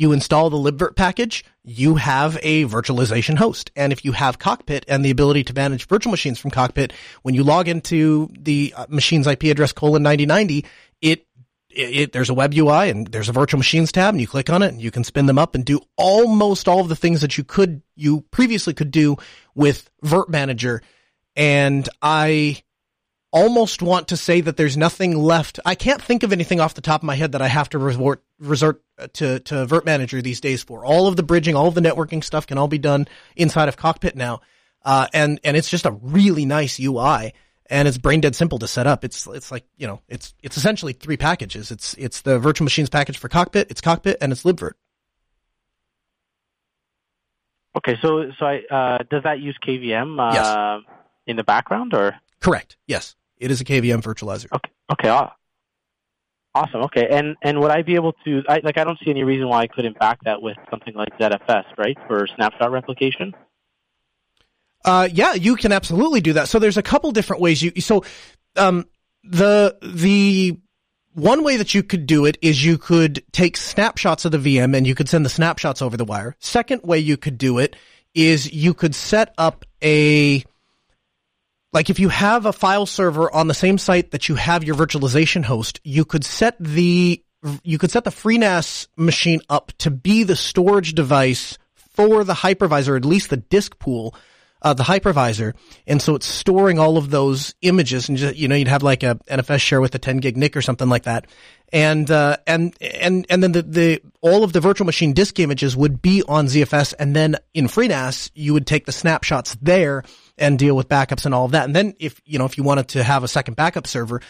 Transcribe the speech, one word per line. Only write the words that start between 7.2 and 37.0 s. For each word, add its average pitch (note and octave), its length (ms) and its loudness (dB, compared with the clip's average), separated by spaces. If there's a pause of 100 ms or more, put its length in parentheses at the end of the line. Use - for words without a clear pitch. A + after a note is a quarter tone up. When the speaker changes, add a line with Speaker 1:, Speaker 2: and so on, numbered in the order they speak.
Speaker 1:
when C3 140 -2
you C3+ 100 4
log E3 240 4
into D#3 720 0
the, C#3+ 360 -2
uh, B2 140 -14
machine's D3 380 0
I C#3+ 80 2
P D#3 160 0
address C#3+ 220 2
colon D3+ 300 2
ninety D3 220 2
ninety, D3+ 400 0 (380)
it, D#3+ 240 0 (420)
it, C3 280 -6
it, C#3+ 160 -2
there's B2+ 180 -2
a C3 40 0
web C#3 200 2
U D#3 140 4
I E3 180 4
and G#2+ 200 -4
there's A2 220 -6
a A#2+ 40 -2
virtual C#3 260 2
machines D#3 340 2
tab, G3 220 2
and D3 60 -2
you A2+ 60 -2
click C#3 220 -6
on F3 140 2
it G3 60 2
and A#2 120 -10
you A2+ 100 -6
can A#2+ 140 -4
spin C#3 220 0
them C3+ 120 4
up E3 160 0
and C3 100 -4
do C#3+ 160 0 (180)
almost G#3 680 4
all F3+ 120 4
of F3 80 0
the D#3+ 80 -2
things E3+ 240 2
that C#3+ 160 -2
you C#3 80 -4
could, F3 380 0 (120)
you D3+ 360 0
previously A3+ 420 0
could D3 180 -4
do D3 260 2 (380)
with C#3+ 360 0 (120)
Virt E3+ 280 0
Manager. B2+ 500 -4 (560)
And C#3+ 500 2 (140)
I D3+ 640 0 (720)
almost A3 460 2
want F3 280 0
to F3 100 -2
say F3 240 0
that D#3+ 160 -4
there's D3 180 0
nothing E3+ 400 0
left. D#3+ 480 0
I F3+ 100 -2
can't C4 280 -2
think A#3+ 200 0
of G3+ 120 0
anything E3+ 260 -2
off D#3 140 0
the - 80 -18
top D#3 180 0
of D#3+ 60 -10
my D3 80 -4
head C#3+ 180 -2
that C3+ 80 -4
I C3+ 80 0
have C#3 220 0
to D#3 80 -4
resort, C3+ 440 -2 (160)
resort D3 440 0 (320)
to, C3 260 -4
to C3+ 240 -6
Virt D#3+ 220 0
Manager C3+ 340 -2
these B2 220 -8
days C3+ 200 -4
for. A2 220 -18
All E3 220 4
of F#3 100 0
the F3 60 0
bridging, D#3+ 340 0
all D3 120 4
of E3+ 60 -2
the F3 60 0
networking D#3+ 420 0
stuff - 240 -6
can C#3 120 -6
all D3 100 0
be D3+ 80 -4
done C#3+ 320 0 (260)
inside D#3+ 340 2
of C3 100 -6
Cockpit D#3+ 360 -2
now. A#2+ 280 -8 (420)
Uh, C3+ 300 2
and, D3 300 0
and D3 120 0
it's D#3+ 140 -2
just F3+ 160 -2
a A#2+ 60 -2
really D3+ 520 2
nice C#3+ 340 -2
U C3 200 -2
I. A#2+ 340 0 (400)